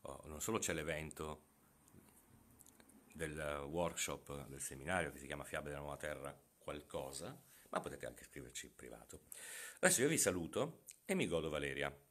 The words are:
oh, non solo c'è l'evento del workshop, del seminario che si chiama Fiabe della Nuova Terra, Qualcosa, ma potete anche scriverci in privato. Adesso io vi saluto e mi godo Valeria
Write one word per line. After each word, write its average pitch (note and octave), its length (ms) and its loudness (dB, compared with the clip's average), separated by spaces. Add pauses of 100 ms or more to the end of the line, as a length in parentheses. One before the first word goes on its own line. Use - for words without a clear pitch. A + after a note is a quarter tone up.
oh, C#2 260 -8
non D2+ 140 -6
solo A2 180 2
c'è - 140 2
l'evento D#2 720 -2 (1700)
del D2+ 500 0
workshop, D2+ 760 0
del C#2 140 -8
seminario C#2+ 500 0
che C2+ 80 -12
si C2+ 80 -10
chiama C#2+ 180 -4
Fiabe D2 260 -4
della C#2+ 100 -4
Nuova C#2+ 160 -4
Terra, C#2+ 420 -4 (180)
Qualcosa, D2 800 -6 (340)
ma - 100 2
potete C#2 260 -6
anche - 180 -10
scriverci B1+ 420 -8
in A#1 80 -18
privato. A#1 480 -14 (580)
Adesso F3 220 8
io C#3+ 60 10
vi D#3+ 100 6
saluto F#2+ 680 4 (200)
e G3+ 100 0
mi D#3+ 120 4
godo D#2+ 220 4
Valeria C#2+ 440 2 (180)